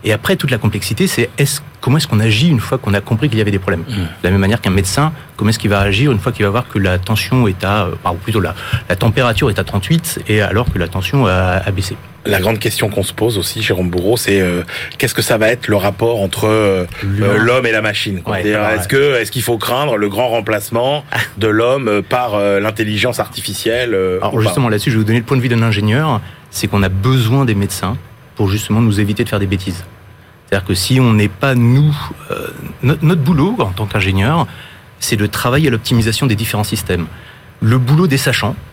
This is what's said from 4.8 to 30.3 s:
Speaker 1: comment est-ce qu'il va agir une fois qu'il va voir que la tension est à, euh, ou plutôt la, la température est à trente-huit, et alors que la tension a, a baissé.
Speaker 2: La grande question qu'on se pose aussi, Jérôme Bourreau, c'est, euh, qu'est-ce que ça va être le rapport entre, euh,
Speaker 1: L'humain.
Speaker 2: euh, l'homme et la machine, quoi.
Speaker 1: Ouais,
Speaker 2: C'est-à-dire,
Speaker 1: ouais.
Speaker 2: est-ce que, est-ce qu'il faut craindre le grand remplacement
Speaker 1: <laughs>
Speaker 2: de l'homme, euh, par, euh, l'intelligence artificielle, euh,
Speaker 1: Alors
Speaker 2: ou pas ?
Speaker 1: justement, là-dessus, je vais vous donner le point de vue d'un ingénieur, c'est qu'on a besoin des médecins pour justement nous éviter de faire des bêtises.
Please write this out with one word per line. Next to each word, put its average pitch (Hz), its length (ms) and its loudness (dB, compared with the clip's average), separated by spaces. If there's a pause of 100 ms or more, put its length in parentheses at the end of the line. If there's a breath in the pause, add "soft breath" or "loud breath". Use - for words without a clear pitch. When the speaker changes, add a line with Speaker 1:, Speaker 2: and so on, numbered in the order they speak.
Speaker 1:
comment 104 120 2
est-ce - 100 0
qu'il 104 100 0
va 101 100 2
agir 104 320 2
une 104 80 2
fois 117 140 -2
qu'il 107 100 -2
va 101 80 2
voir 120 160 -2
que - 100 -4
la 92 220 2
tension 110 480 0
est 92 160 -2
à, 101 220 0
euh, 87 260 -4
ou 87 40 -4
plutôt 98 260 -2
la, 85 120 -2 (360 loud breath)
la 87 80 0
température 120 520 2
est 98 100 -2
à 98 40 -2
trente-huit, 156 640 -2
et 107 140 2
alors 101 320 0
que - 40 -4
la 85 120 -2
tension 107 360 0
a, 92 400 2
a 104 60 -2
baissé. 95 240 -4 (300)
Speaker 2:
La 95 160 0
grande 107 180 0
question 110 300 -2
qu'on 101 140 -2
se - 100 -6
pose 110 240 0
aussi, 101 240 -4
Jérôme 92 280 0
Bourreau, 92 280 0
c'est, 98 240 0
euh, 87 220 0 (340 loud breath)
qu'est-ce 123 160 -2
que - 80 -2
ça 113 160 2
va 107 100 2
être 120 220 -2
le 107 80 4
rapport 101 440 0
entre, 98 280 -2
euh, 101 360 2 (160)
Speaker 1:
L'humain. 101 240 -2
Speaker 2:
euh, 104 120 2
l'homme 123 280 2
et 117 60 2
la 110 100 0
machine, 101 400 -4
quoi. 92 120 -6
Speaker 1:
Ouais, 90 100 -4
Speaker 2:
C'est-à-dire, 107 240 0
Speaker 1:
ouais. 110 80 2
Speaker 2:
est-ce - 140 -4
que, 135 320 2
est-ce 107 100 -4
qu'il 123 100 -4
faut 117 160 0
craindre 123 380 -2
le 104 140 0
grand 117 180 0
remplacement 117 800 -2 (160)
Speaker 1:
<laughs> - 160 -8
Speaker 2:
de 107 100 0
l'homme, 120 400 2
euh, 104 140 2
par, 123 340 -2
euh, 101 240 2
l'intelligence 107 640 -2
artificielle, 113 720 -4
euh, 92 240 0
Speaker 1:
Alors 98 160 -2
Speaker 2:
ou 113 40 0
pas ? 110 60 2
Speaker 1:
justement, 107 240 0
là-dessus, 107 240 0
je 110 40 0
vais 110 40 2
vous 104 80 0
donner 117 120 2
le 113 60 -4
point 135 120 0
de 123 40 2
vue 123 80 -2
d'un 113 140 2
ingénieur, 110 560 0 (320 loud breath)
c'est - 160 -6
qu'on 101 160 0
a 95 60 2
besoin 123 560 2
des 110 100 2
médecins 98 400 -2 (400)
pour 98 140 0
justement 107 320 0
nous 107 180 2
éviter 104 240 0
de 113 60 -2
faire 104 100 -2
des 98 60 0
bêtises. 92 380 -4 (640 loud breath)